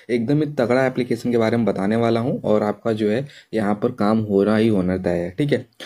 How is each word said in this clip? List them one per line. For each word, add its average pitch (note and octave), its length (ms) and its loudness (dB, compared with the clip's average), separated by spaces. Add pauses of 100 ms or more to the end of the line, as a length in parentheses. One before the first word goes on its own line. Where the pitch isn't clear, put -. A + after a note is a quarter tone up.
एकदम A#2+ 320 0
ही D#3 40 0 (100)
तगड़ा B2 300 2
एप्लीकेशन B2 460 -2
के A#2+ 60 2
बारे A2+ 200 2
में A#2 80 0
बताने G2+ 320 0
वाला A#2 220 2
हूँ C3+ 240 -4
और G#2+ 200 2
आपका G#2 300 -2
जो G#2+ 160 0
है A#2+ 160 -2 (280)
यहाँ G#2 220 0
पर A2 200 -2
काम G#2+ 260 2
हो G2+ 220 2
रहा G#2+ 140 2
ही A2 120 4
होना F#2 300 0
तय F#2 120 -2
है, F2 200 -2
ठीक D3 220 -2
है। A#2 120 -2 (200)